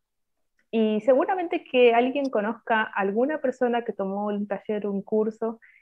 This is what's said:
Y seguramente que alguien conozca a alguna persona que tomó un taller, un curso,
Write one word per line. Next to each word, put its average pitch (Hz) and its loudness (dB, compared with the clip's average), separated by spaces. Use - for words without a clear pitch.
Y 214 2
seguramente 339 0
que 247 6
alguien 262 2
conozca 220 -2
a - -
alguna 220 -2
persona 240 -2
que 226 -6
tomó 202 -4
un 208 -4
taller, 208 -6
un 196 -4
curso, 220 -2